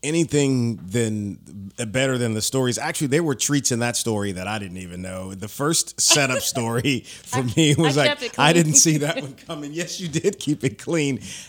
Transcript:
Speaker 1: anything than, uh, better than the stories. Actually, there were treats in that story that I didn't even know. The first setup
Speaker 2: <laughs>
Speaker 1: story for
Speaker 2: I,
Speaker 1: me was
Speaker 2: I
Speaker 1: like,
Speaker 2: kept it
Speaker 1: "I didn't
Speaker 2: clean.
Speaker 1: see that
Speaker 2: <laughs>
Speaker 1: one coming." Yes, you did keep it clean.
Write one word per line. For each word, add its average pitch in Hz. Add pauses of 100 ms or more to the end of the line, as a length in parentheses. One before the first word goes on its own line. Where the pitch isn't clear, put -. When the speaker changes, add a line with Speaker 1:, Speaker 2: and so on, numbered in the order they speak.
Speaker 1:
anything 135
than, 101
uh, 117
better 131
than 120
the 107
stories. 123
Actually, 151
there 151
were 147
treats -
in 117
that 120
story 101
that 92
I 107
didn't 92
even 90
know. 92
The 95
first -
setup 131
Speaker 2:
<laughs> -
Speaker 1:
story 120
for -
Speaker 2:
I, 123
Speaker 1:
me 151
was 147
Speaker 2:
I 151
Speaker 1:
like, 135
Speaker 2:
kept -
it -
Speaker 1:
"I 151
didn't 160
Speaker 2:
clean. -
Speaker 1:
see 156
that 147
Speaker 2:
<laughs> 262
Speaker 1:
one 135
coming." 147
Yes, 170
you 180
did 160
keep -
it 117
clean. 143 (280)